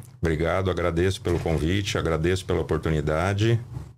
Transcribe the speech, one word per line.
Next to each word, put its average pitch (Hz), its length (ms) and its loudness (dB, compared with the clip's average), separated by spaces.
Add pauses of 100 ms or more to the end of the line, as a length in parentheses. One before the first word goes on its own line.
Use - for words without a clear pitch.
(200)
Obrigado, 82 480 0
agradeço 85 520 2
pelo 85 180 0
convite, 82 580 0
agradeço 82 480 0
pela 87 160 0
oportunidade 80 1000 0 (380)